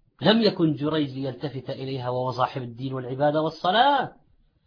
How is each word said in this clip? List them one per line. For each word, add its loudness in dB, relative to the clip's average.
لم 6
يكن 4
جريج -2
ليلتفت -8
إليها -6
وهو -2
صاحب -2
الدين -8
والعبادة 0
والصلاة، 2